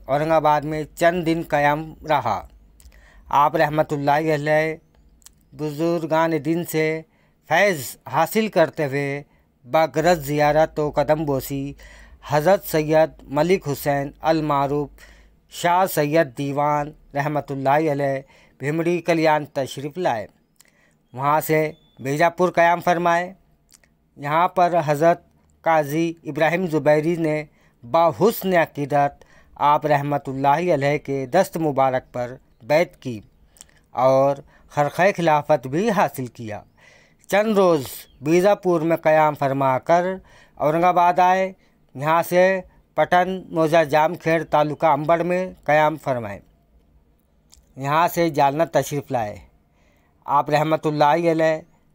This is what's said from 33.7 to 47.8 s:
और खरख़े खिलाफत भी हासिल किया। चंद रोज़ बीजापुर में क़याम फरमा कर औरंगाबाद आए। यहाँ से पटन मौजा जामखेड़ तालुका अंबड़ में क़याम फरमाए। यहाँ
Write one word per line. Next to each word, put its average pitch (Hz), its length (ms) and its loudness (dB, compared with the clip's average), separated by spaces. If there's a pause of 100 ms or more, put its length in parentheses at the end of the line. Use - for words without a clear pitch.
और 135 480 2 (280)
खरख़े 151 420 0
खिलाफत 151 540 0
भी 175 240 -2
हासिल 143 380 -2
किया। 104 340 -14 (640)
चंद 214 280 2
रोज़ 170 300 4 (360)
बीजापुर 180 600 2
में 165 160 0
क़याम 156 360 4
फरमा 135 460 0
कर 180 380 0 (380)
औरंगाबाद 175 640 2
आए। 190 320 2 (420)
यहाँ 156 280 0
से 180 200 2 (540)
पटन 180 540 0
मौजा 160 340 2
जामखेड़ 160 600 0
तालुका 151 460 0
अंबड़ 165 320 0
में 180 300 -4 (120)
क़याम 151 340 2
फरमाए। 113 420 -6 (1400)
यहाँ 147 300 0